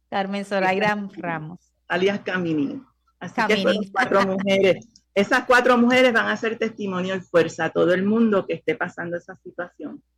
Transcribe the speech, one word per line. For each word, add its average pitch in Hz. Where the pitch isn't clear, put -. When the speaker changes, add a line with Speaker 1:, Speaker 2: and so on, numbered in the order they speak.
Speaker 1:
Carmen 196
Zoraida 196
Ramos. 165
Speaker 2:
Alias 190
Camini. 165
Así 180
que 240
Speaker 1:
Camini. 208
Speaker 2:
fueron -
cuatro 196
mujeres. 190
Esas 247
cuatro 247
mujeres 247
van 208
a 208
ser 220
testimonio 190
y 185
fuerza 165
a 160
todo 170
el 185
mundo 208
que -
esté 160
pasando 170
esa 180
situación. 175